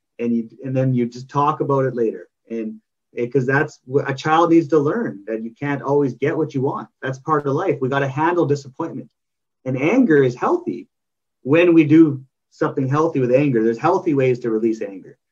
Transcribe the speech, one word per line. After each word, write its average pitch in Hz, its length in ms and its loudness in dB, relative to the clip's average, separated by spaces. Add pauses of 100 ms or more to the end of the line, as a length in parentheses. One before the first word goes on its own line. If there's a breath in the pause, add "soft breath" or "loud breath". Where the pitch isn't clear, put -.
(200)
And 117 160 -2
you, 113 140 -4 (140)
and 131 120 -6
then 131 180 0
you 120 120 0
just 123 240 -10
talk 147 320 0
about 139 240 0
it 123 100 -4
later. 110 320 -4 (220)
And 110 320 -10 (320)
it, 120 180 -6
'cause 131 140 0
that's 143 340 -2 (120)
wh-, 135 160 -2
a 135 60 -4
child 160 380 2
needs 165 180 2
to 160 100 4
learn 147 480 -4
that 110 140 -6
you 113 100 -10
can't 143 300 -6
always 139 320 0
get 143 240 -4
what 156 160 -4
you 135 80 -4
want. - 280 -4 (120)
That's 131 180 -8
part 147 280 -2
of 135 60 -2
life. 156 280 -2
We 131 80 -2
gotta 139 180 -2
handle 160 380 0
disappointment. 139 640 -6 (560)
And 131 120 -4
anger 165 460 4
is 123 120 0
healthy - 520 -4 (540)
when 170 320 4
we 165 100 8
do 147 400 6 (280)
something 143 380 -2
healthy 151 300 0
with 123 120 0
anger. 131 320 2
There's 113 140 2
healthy 170 360 0
ways 131 260 2
to 120 100 -4
release 110 320 -2
anger. 98 360 -14 (140)